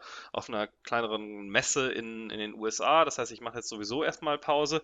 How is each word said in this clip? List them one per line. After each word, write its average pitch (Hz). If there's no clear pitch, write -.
auf -
einer 107
kleineren 107
Messe 131
in, 113
in 107
den 107
U 107
S -
A. 156
Das 143
heißt, 120
ich 107
mache 117
jetzt 117
sowieso 110
erstmal 151
Pause. 151